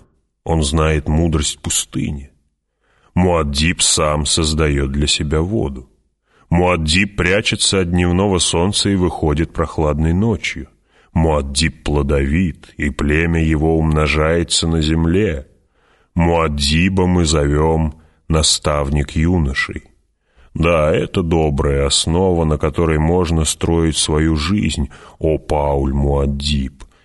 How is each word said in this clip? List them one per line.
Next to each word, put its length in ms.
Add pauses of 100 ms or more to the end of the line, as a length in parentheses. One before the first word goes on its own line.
(440)
он 200
знает 440
мудрость 520
пустыни. 720 (800)
Муаддиб 680
сам 440
создаёт 640
для 160
себя 340
воду. 480 (600)
Муаддиб 640
прячется 640
от 120
дневного 480
солнца 500
и 60
выходит 580
прохладной 600
ночью. 540 (460)
Муаддиб 720
плодовит, 920
и 140
племя 520
его 360
умножается 920
на 140
земле. 640 (640)
Муаддиба 920
мы 160
зовём 800 (260)
наставник 840
юношей. 720 (680)
Да, 400
это 280
добрая 640
основа, 600
на 120
которой 400
можно 480
строить 520
свою 380
жизнь, 540 (300)
о 180
Пауль 560
Муаддиб, 920 (220)